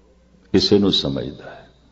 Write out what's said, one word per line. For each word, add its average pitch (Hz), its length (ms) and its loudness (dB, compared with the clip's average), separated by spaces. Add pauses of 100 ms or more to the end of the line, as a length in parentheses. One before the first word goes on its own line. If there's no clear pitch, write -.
(540)
ਇਸੇ 101 240 4
ਨੂੰ 98 140 2
ਸਮਝਦਾ 65 580 -6
ਹੈ। - 180 -20 (240)